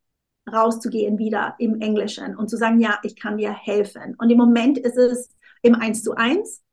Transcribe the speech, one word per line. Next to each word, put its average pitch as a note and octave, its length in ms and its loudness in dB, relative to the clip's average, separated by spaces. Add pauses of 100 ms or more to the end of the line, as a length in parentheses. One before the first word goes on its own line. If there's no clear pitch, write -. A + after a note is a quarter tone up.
(520)
rauszugehen A3 680 0
wieder G#3+ 400 -4
im A3 220 -2
Englischen G3+ 560 -4
und G#3 120 -6
zu A#3 80 -6
sagen, A3+ 240 2
"Ja, G#3 220 0
ich - 140 -10
kann G#3+ 220 -8
dir G#3 140 -4
helfen." - 680 -4
Und A#3 120 2
im A#3 80 8
Moment A#3 400 4
ist A#3+ 180 -2
es B3 380 0 (280)
im A#3 120 6
Eins A3+ 280 -2
zu - 120 -4
eins D4+ 480 -2 (100)